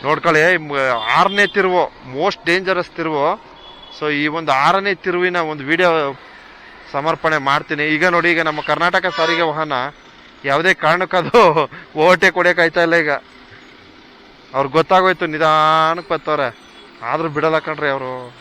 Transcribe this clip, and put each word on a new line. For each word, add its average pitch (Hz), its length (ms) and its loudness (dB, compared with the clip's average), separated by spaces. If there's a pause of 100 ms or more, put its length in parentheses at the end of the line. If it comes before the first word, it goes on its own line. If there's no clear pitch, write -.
ನೋಡ್ಕೊಳ್ಳಿ, 156 540 2
ಮ್-, 147 200 -6 (320)
ಆರನೇ 190 380 2
ತಿರುವು, 185 440 0 (240)
most 175 240 -2 (100)
dangerous 180 460 -2
ತಿರುವು. 160 580 -4 (460)
So, 151 120 -4
ಈ 147 160 -2
ಒಂದು 156 240 -4
ಆರನೇ 180 440 2
ತಿರುವಿನ 180 420 -2
ಒಂದು 156 260 -4
ವಿಡಿಯೋ 160 560 0 (720)
ಸಮರ್ಪಣೆ 156 460 -2
ಮಾಡ್ತೀನಿ. 147 460 -2
ಈಗ 151 220 0
ನೋಡಿ, 170 260 2
ಈಗ 165 100 0
ನಮ್ಮ 151 200 -2
ಕರ್ನಾಟಕ 170 440 0
ಸಾರಿಗೆ 170 360 0
ವಾಹನ 156 320 -2 (720)
ಯಾವುದೇ 160 280 2
ಕಾರಣಕ್ಕೂ 175 440 0
ಅದು 160 560 4
<laughs> - 220 -20
ಓವರ್‌ಟೇಕ್ 175 380 4
ಹೊಡ್ಯಕ್ 175 260 2
ಆಯ್ತಾ 170 220 2
ಇಲ್ಲ. 165 140 2
ಈಗ 151 160 0 (1400)
ಅವ್ರಿಗೆ 135 200 -4
ಗೊತ್ತಾಗೋಯ್ತು, 185 520 2
ನಿಧಾನಕ್ಕೆ 160 880 0
ಬರ್ತವ್ರೆ, 143 440 -4 (440)
ಆದ್ರೂ 151 280 -4
ಬಿಡಲ್ಲ 156 300 0
ಕಣ್ರಿ 151 300 -6
ಅವರು. 127 520 -8